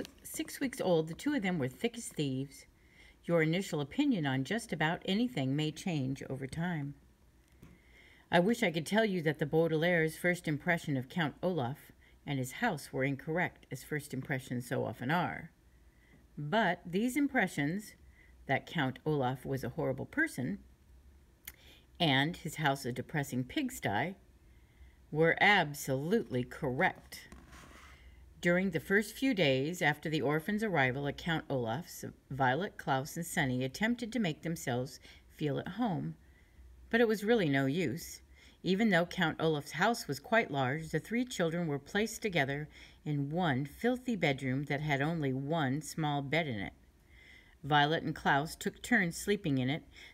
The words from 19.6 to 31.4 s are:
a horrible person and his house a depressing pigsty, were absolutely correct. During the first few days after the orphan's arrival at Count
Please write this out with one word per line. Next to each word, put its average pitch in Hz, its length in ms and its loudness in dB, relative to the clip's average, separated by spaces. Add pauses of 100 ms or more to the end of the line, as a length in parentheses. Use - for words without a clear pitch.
a - 60 -6
horrible 135 380 -4
person 196 520 -2 (1400)
and 147 360 2
his - 200 -10
house 143 280 0
a 123 60 -2
depressing 127 540 -4
pigsty, 156 720 -2 (960)
were 160 280 4
absolutely 156 1000 2
correct. - 840 -4 (1120)
During 180 300 4
the 160 100 -2
first 214 340 2
few 269 200 0
days 143 460 2
after 151 300 0
the 151 120 0
orphan's 160 420 0
arrival 143 420 2
at 139 100 -4
Count 165 320 -2